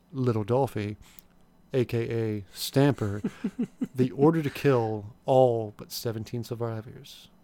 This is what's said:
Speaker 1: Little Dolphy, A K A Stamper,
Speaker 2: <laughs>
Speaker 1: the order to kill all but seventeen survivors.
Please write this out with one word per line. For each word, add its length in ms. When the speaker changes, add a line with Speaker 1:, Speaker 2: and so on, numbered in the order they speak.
Speaker 1:
Little 320
Dolphy, 520
A 140
K 260
A 400
Stamper, 720
Speaker 2:
<laughs> 380
Speaker 1:
the 160
order 300
to 80
kill 560
all 500
but 140
seventeen 520
survivors. 840